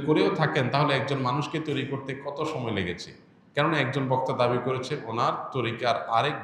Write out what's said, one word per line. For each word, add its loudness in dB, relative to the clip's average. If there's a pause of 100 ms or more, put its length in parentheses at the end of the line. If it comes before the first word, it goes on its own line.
করেও 4
থাকেন, 2
তাহলে 2
একজন 0
মানুষকে -2
তৈরি -4
করতে -8
কত -6
সময় -4
লেগেছে? -4 (420)
কেননা 2
একজন 0
বক্তা 2
দাবি 2
করেছে -2
ওনার 0 (200)
তরিকার 0
আরেক 4